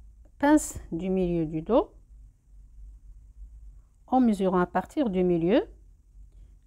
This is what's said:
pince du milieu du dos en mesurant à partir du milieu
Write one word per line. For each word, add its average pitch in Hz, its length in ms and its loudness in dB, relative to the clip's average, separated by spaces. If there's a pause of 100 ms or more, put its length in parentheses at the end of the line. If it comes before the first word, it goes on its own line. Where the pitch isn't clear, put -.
(400)
pince 294 400 2 (120)
du 185 200 -6
milieu 175 340 0
du 156 160 -6
dos 240 300 0 (2250)
en 254 120 2
mesurant 190 400 2
à 180 60 2
partir 196 460 -4
du 185 120 0
milieu 180 380 2 (1040)